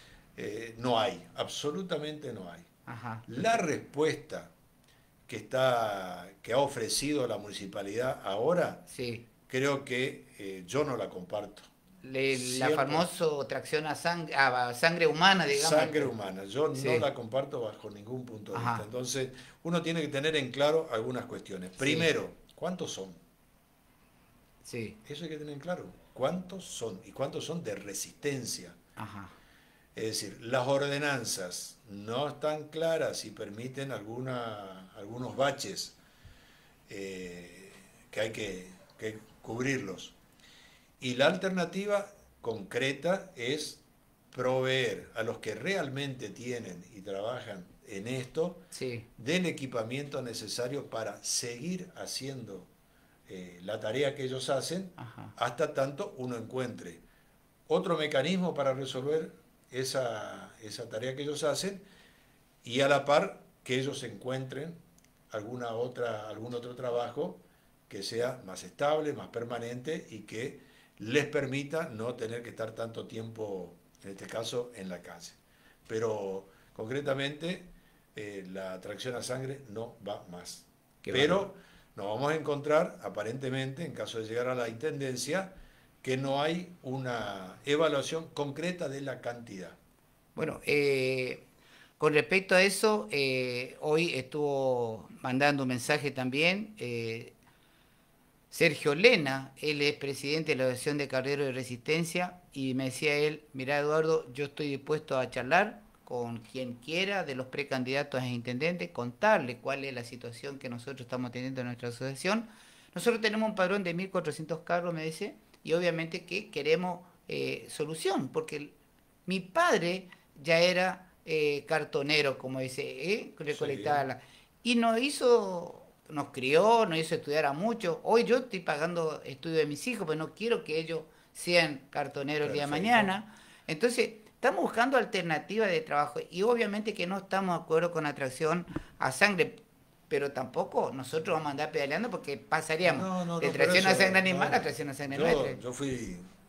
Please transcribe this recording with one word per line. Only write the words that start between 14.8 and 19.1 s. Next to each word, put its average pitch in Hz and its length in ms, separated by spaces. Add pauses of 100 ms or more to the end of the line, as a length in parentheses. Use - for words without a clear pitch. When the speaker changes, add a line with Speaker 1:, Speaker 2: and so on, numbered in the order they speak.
Speaker 2:
humana, 170 380
digamos. 143 240
Speaker 1:
Sangre 151 360
humana, 98 380
yo 135 300
Speaker 2:
Sí. 135 120
Speaker 1:
no 127 120
la 139 160
comparto 127 480
bajo 107 280
ningún 110 340
punto 107 280
de 98 60
Speaker 2:
Ajá. 123 160
Speaker 1:
vista. 110 120
Entonces, 127 420 (360)